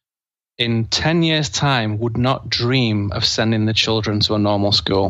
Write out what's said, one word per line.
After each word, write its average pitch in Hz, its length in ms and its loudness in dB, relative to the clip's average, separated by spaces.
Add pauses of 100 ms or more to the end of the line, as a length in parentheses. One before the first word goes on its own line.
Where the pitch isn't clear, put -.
(580)
in 117 280 0
ten 165 380 0
years' 156 260 0
time 117 500 0
would 117 180 -2
not 123 320 0
dream 113 640 0
of - 120 -2
sending 110 400 0
the 110 80 0
children 110 480 0
to 107 140 0
a 104 40 0
normal 101 340 2
school. 98 360 0